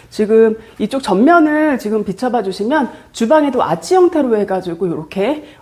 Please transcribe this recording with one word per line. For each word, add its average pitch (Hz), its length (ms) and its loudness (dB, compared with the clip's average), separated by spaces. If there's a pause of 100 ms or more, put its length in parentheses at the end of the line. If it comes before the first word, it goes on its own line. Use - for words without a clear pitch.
(100)
지금 220 460 2 (220)
이쪽 262 240 -4
전면을 302 760 2
지금 214 260 -4
비춰봐 220 380 -4
주시면 214 480 -2 (220)
주방에도 269 500 0
아치 170 320 -2
형태로 320 420 2
해가지고 185 500 -4
이렇게, 190 580 -4 (180)